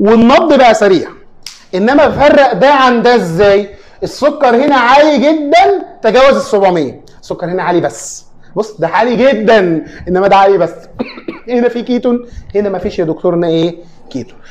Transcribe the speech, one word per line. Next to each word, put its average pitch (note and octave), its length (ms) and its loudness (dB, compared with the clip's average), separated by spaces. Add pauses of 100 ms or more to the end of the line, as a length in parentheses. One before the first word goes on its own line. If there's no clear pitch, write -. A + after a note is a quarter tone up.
والنبض B3 580 2
بقى A#3+ 160 4
سريع، F#3+ 340 0 (640)
انما B3+ 360 2
فرق C#4 420 2
ده A3+ 180 2
عن B3+ 320 2
ده A#3+ 120 4
ازاي؟ G3 540 0 (340)
السكر C4 540 0
هنا C#4+ 200 2
عالي C#4 420 2
جدًا D#4 680 2 (180)
تجاوز B3 340 2
ال G#3 60 -4
سبعمية، F3+ 640 -2 (160)
السكر - 260 -10
هنا F3 160 -6
عالي E3+ 180 -2
بس، - 440 -10 (320)
بص G#3+ 240 -8
ده D#3+ 80 -2
عالي A3 280 -2
جدًا G#3 680 0 (240)
انما F#3 200 0
ده F#3+ 80 4
عالي G3 220 4
بس. E3 160 -2 (400)
<coughs> - 340 -16
هنا A#3+ 200 -2
في A#3+ 140 -6
كيتون، A#3+ 440 -4 (280)
هنا G#3 140 -2
ما F#3 100 -6
فيش F#3+ 200 -8
يا F3 60 -2
دكتورنا E3+ 420 -4
ايه؟ E3 300 -2 (340)
كيتون. - 280 -12 (120)